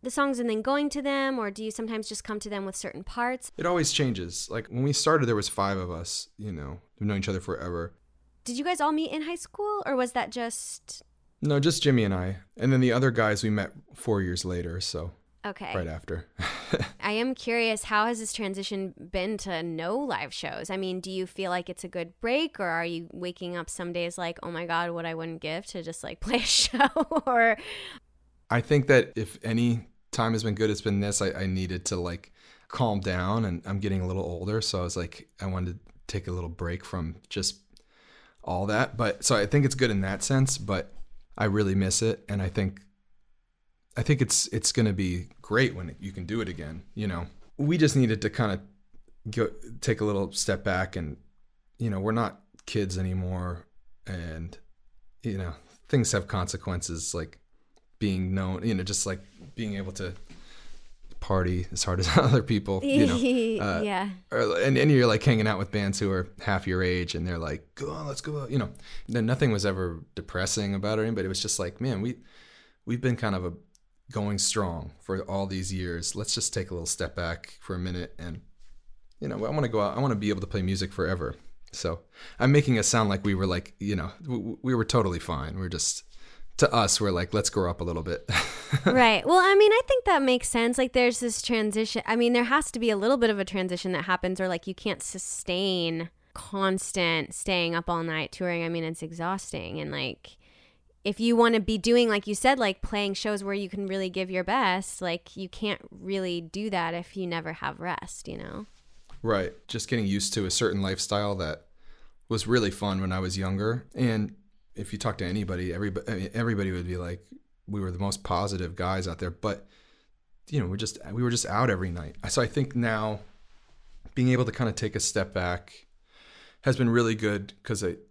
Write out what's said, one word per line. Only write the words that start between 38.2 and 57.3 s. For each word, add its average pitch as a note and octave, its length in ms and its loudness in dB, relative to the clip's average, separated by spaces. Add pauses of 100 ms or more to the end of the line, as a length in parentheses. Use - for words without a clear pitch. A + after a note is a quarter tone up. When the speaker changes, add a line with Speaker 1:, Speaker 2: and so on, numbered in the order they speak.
Speaker 2:
all F2+ 220 0
that. G#2+ 300 0
But, A2+ 280 0
so B2+ 100 4
I G#2 120 4
think C#3+ 180 6
it's C3 100 2
good B2+ 160 2
in G2 120 2
that F#2+ 200 -2
sense, C3+ 340 4
but G2+ 360 -2 (440)
I G#2+ 100 2
really G2+ 280 4
miss F#2+ 280 4
it, A2 260 2
and G2+ 140 0
I F#2+ 60 0
think, G2 340 -2 (1120)
I B2 60 0
think C3+ 200 4
it's, - 260 2
it's - 240 0
gonna A2 200 4
be F2+ 360 0 (140)
great A#2+ 320 2
when F2+ 260 -8
you G2 120 -10
can F#2 140 -8
do A2 160 -2
it F#2 60 -4
again, D#2+ 340 -10 (120)
you G#2+ 120 -2
know? F2 200 -2 (320)
We D3 200 2
just D3+ 180 6
needed A2 260 4
to G#2+ 80 2
kinda G2+ 300 0 (680)
go, A2 200 0 (300)
take A2+ 220 2
a - 20 2
little G2+ 280 0
step - 320 0
back, F#2+ 320 0
and, D2+ 200 -6 (640)
you B2+ 100 -2
know, F#2+ 120 0
we're G#2 120 2
not A2 300 -2 (240)
kids F#2+ 320 -2
anymore, F2+ 680 -2 (400)
and, E2+ 520 -8 (640)
you G2+ 160 -4
know, E2+ 160 -6 (340)
things B2 240 4
have F#2+ 140 2
consequences, - 880 -4
like D#2+ 240 -6 (600)